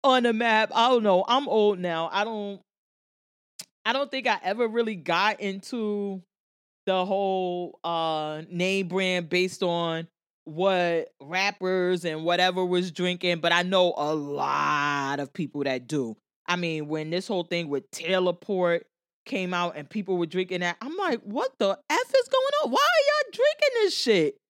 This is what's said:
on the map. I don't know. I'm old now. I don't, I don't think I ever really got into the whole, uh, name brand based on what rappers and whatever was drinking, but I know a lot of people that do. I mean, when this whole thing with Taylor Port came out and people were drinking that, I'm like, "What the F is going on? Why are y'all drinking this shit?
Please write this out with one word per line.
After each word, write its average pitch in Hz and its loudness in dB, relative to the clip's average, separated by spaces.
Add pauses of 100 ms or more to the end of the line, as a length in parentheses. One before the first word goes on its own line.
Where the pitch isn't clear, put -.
on 254 4
the 233 4
map. 220 2
I 233 4
don't 240 4
know. 190 4
I'm 262 2
old 208 2
now. 165 -2
I 202 0
don't, 208 -8 (1200)
I 226 2
don't 277 -2
think 262 -2
I 214 2
ever 220 0
really 220 -2
got 185 0
into 202 -4 (640)
the 185 2
whole, 190 -2
uh, 160 -2
name 185 0
brand 180 0
based 180 0
on 170 -2 (380)
what 175 0 (120)
rappers 185 0
and 160 -4
whatever 180 2
was 180 0
drinking, 180 -2
but 170 2
I 175 4
know 180 2
a 147 0
lot 143 -2
of 139 -6
people 147 -6
that 127 -4
do. 123 -4 (300)
I 175 0
mean, 160 -4
when 156 -6
this 180 -4
whole 185 -2
thing 170 -4
with 139 -4
Taylor 180 0
Port 175 -2 (400)
came 185 -4
out 175 -2
and 147 -14
people 190 -4
were 175 0
drinking 185 -4
that, 175 -2
I'm 302 -10
like, 339 -2
"What 277 -6
the 196 0 (100)
F 453 -2
is 494 4
going 523 2 (120)
on? 480 -2
Why 381 4
are 622 4
y'all 571 0
drinking 605 2 (160)
this 349 0
shit? 175 2 (120)